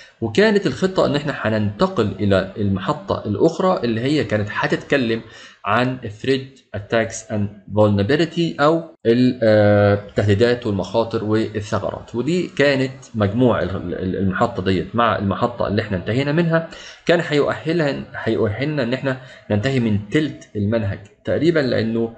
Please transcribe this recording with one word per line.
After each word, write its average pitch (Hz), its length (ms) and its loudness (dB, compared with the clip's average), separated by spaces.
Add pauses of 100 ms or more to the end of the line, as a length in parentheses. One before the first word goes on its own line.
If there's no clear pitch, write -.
(220)
وكانت 196 460 2
الخطة 175 380 -2
إن 131 100 0
إحنا 147 200 -4
هننتقل 107 840 0
إلى 95 380 2
المحطة 98 680 -2
الأخرى 165 580 0
اللي 113 180 -2
هي 135 220 0
كانت 104 280 -2
هتتكلم 139 680 -2 (440)
عن 127 340 0
Threat 127 800 -6
Attacks - 540 -4
and 104 440 -4
Vulnerability 135 840 2
أو 165 220 2 (220)
ال-، 123 380 4
آه، 104 500 6
التهديدات 107 760 2
والمخاطر 107 560 -2
والثغرات، 107 920 -4
ودي 156 320 -2
كانت 135 440 0 (240)
مجموع 104 480 2
ال-، 90 120 -2
ال-، 90 400 -4
المحطة 95 480 0
ديت 92 320 0
مع 113 240 2
المحطة - 480 -2
اللي 104 140 0
إحنا 104 160 -4
انتهينا 127 340 -2
منها 165 380 0 (360)
كان 170 220 4
هيؤهلها، 143 760 0 (100)
هيؤهلنا 117 720 -2
إن 117 100 -4
إحنا 131 240 -2 (340)
ننتهي 127 280 0
من 104 300 0
تلت 151 460 -2
المنهج 104 440 -2 (260)
تقريبًا، 156 340 2
لأنه 113 580 -2